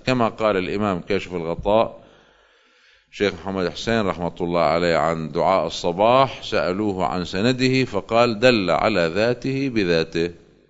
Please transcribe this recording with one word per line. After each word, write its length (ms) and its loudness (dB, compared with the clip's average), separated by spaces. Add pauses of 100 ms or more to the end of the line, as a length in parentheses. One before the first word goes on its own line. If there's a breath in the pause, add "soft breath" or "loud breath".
كما 220 2
قال 300 0
الإمام 420 -2
كاشف 340 -4
الغطاء 680 0 (1120 soft breath)
شيخ 220 0
محمد 360 -4
حسين 320 -2
رحمة 400 -4
الله 200 0
عليه 340 2
عن 360 0
دعاء 360 2
الصباح، 760 2
سألوه 640 -2
عن 200 -4
سنده 600 0
فقال: 540 0
"دل 320 4
على 440 2
ذاته 540 -2
بذاته". 640 0 (380)